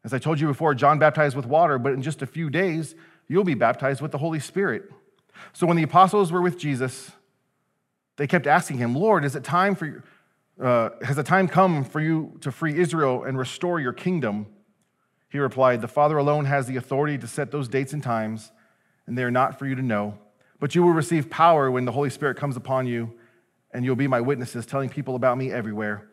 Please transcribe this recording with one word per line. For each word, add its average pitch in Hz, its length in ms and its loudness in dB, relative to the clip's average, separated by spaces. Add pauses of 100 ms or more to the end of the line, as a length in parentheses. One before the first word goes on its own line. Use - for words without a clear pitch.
As 123 100 -6
I 127 60 -2
told 151 200 0
you 156 60 0
before, 147 300 2
John 143 240 4
baptized 151 360 4
with 139 120 -6
water, 151 320 4
but 131 140 -2
in 131 100 -4
just 147 180 -6
a 131 60 -8
few 160 240 -6
days, 160 420 -2 (340)
you'll 185 160 2
be 165 120 0
baptized 127 440 0
with 151 120 -6
the 143 80 -6
Holy 160 200 -4
Spirit.' 147 520 -4 (640)
So 180 120 -2
when 170 120 4
the 165 40 2
apostles 180 500 4
were 180 100 0
with 175 180 0
Jesus, 131 540 -4 (1040)
they 143 100 -2
kept 175 180 2
asking 147 320 2
him, 120 160 -2
'Lord, 175 320 2
is 139 100 -4
it 131 80 -8
time 185 320 0
for, 147 280 -10 (580)
uh, 120 280 2 (120)
has 131 140 -4
the 147 80 -2
time 185 240 2
come 165 380 2
for 156 160 -4
you 160 400 -2
to 139 100 -6
free 151 260 -4
Israel 151 460 0
and 131 140 -4
restore 170 420 -4
your 123 140 -4
kingdom?' 113 540 -4 (840)
He 143 100 -6
replied, 127 420 2
'The 117 60 -6
Father 147 320 2
alone 147 260 0
has 135 220 0
the 131 80 -6
authority 139 420 -2
to 120 80 -10
set 135 240 -6
those 143 180 -6
dates 135 240 -4
and 151 120 -6
times, 110 480 -4 (560)
and 120 100 -6
they 127 60 -2
are 123 80 -2
not 127 260 0
for 139 80 -10
you 135 80 -4
to 127 80 -4
know. 104 380 -2 (400)
But 143 160 -4
you 175 80 6
will 175 100 8
receive 160 380 0
power 156 400 4
when 127 140 0
the 123 60 -2
Holy 139 200 -2
Spirit 139 260 -4
comes 143 180 -4
upon 131 300 -4
you, 117 300 -6 (560)
and 123 120 -6
you'll 127 120 0
be 139 120 0
my 127 140 2
witnesses, 120 460 -4
telling 135 220 -4
people 131 260 -6
about 127 240 2
me 131 120 -4
everywhere 104 600 -6